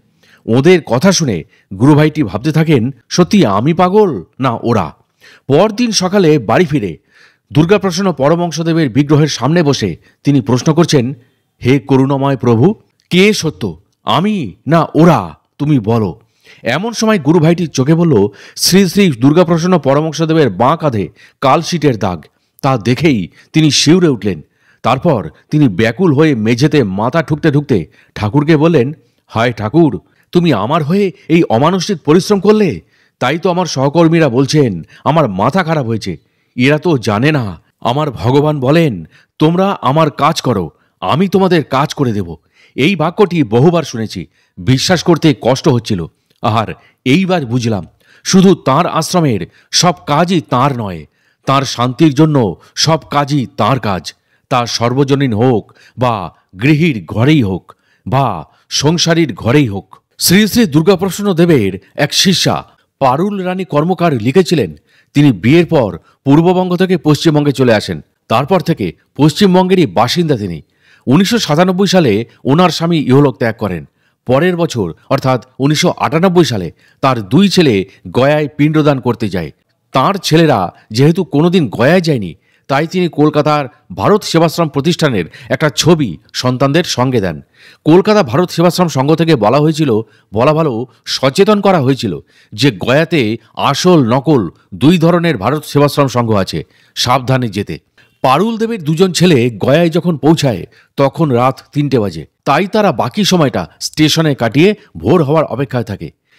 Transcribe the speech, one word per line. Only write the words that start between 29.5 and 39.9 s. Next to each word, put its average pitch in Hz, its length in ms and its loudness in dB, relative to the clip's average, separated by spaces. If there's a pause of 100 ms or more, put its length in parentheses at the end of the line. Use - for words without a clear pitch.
ঠাকুর, 107 460 0 (320)
তুমি 175 220 0
আমার 123 300 -2
হয়ে 185 280 -2 (160)
এই 165 160 2
অমানুষিক 165 540 0
পরিশ্রম 185 420 0
করলে? 190 420 0 (380)
তাই 135 180 -2
তো 180 120 -2
আমার 175 160 -2
সহকর্মীরা 156 640 2
বলছেন 123 540 0 (200)
আমার 143 260 0
মাথা 117 340 -2
খারাপ 156 220 -4
হয়েছে। 104 320 -6 (380)
এরা 135 220 2
তো 151 200 0
জানে 113 340 0
না, 110 300 -6 (180)
আমার 139 320 -4
ভগবান 139 480 0
বলেন, 131 440 0
'তোমরা 175 800 -2
আমার 147 300 0